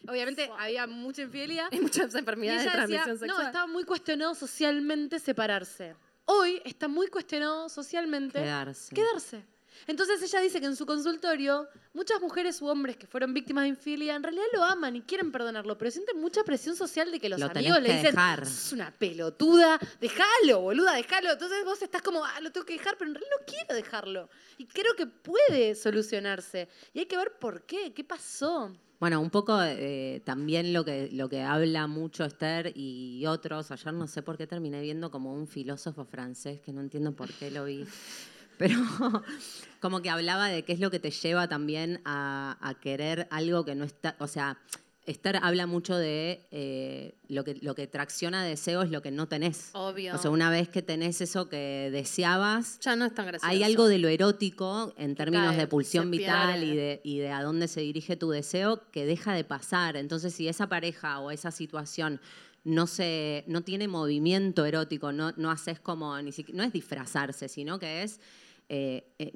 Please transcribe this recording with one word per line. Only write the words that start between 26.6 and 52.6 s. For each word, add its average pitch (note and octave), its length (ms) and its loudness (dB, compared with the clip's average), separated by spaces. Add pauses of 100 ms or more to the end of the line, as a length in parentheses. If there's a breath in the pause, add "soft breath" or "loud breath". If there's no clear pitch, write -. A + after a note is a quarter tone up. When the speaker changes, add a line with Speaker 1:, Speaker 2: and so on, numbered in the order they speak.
Speaker 1:
Y C4+ 60 -6
hay F#4 80 -2
que F#4 100 -2
ver F#4+ 220 0
por G3 260 -6
qué, F4+ 280 -6
qué D4 100 -10
pasó. D4 680 -4 (280)
Speaker 3:
Bueno, E3 220 4
un E3 80 0
poco, G#3 340 4
eh, C3+ 600 -4
también D#3 480 0
lo E3+ 100 2
que, C#3 300 -4
lo C3 160 -2
que C3+ 120 -4
habla D#3 460 2
mucho D#3 380 -4
Esther D#3+ 500 -4
y B2+ 520 -8
otros. D#3 440 -4
Ayer D#3 220 -8
no E3 140 -4
sé D3+ 160 -8
por D#3+ 140 -8
qué D#3+ 80 -8
terminé D#3 360 -6
viendo D#3+ 280 -6
como C3+ 240 -8
un D3+ 140 -6
filósofo C#3+ 560 -8
francés, B2+ 560 -10
que C#3+ 140 -12
no C#3 80 -8
entiendo D3 340 -2
por - 160 -10
qué C#3+ 180 -12
lo C#3+ 140 -8
vi. C#3 220 -6 (360 loud breath)
<laughs> - 380 -20
Pero G3+ 160 6 (1040 loud breath)
como F#3 220 -2
que F3+ 80 -2
hablaba F3 400 2
de E3 160 -2
qué F3 80 -2
es E3+ 60 0
lo F#3+ 120 2
que F3+ 80 -2
te D3+ 120 -2
lleva E3+ 360 2
también D#3+ 580 -2
a, C#3 560 -4
a C3+ 180 -6
querer D#3 520 -2
algo E3 340 2
que C#3+ 100 -4
no D3 100 -2
está, D3+ 340 -6
o C#3+ 80 -4
sea, C#3 300 -4 (480 loud breath)
Esther F#3+ 360 2
habla F3+ 240 4
mucho F3 320 0
de, D#3+ 540 0
eh, C3+ 640 -8 (140)
lo C#3 140 -2
que, C#3+ 180 -6
lo C#3+ 120 -4
que C#3 140 -6
tracciona E3+ 560 -2
deseo E3+ 400 0
es E3 80 0
lo D3+ 100 -2
que D3 100 -8
no D3+ 160 -2
tenés. D#3 460 0
Speaker 2:
Obvio. F#3+ 400 -4
Speaker 3:
O F3+ 60 -2
sea, D#3+ 100 2
una E3 220 6
vez E3+ 180 4
que F3+ 140 -2
tenés E3 380 -2
eso F3+ 280 -2
que C#3 420 -4
deseabas, F#3 880 2